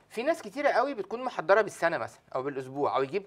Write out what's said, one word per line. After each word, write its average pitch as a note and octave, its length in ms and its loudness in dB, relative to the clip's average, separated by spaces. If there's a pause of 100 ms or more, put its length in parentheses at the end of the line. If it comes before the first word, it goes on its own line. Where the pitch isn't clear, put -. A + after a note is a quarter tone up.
في A3+ 140 -6
ناس D#4+ 180 0
كتيره C4 280 -2
قوي A#3+ 240 2
بتكون A3+ 300 -6
محضره G3 380 4
بالسنه E3 360 0
مثلًا A2+ 240 -8 (140)
او C3 80 -2
بالاسبوع، C3 540 -2
او C3+ 60 2
يجيب E3 240 -4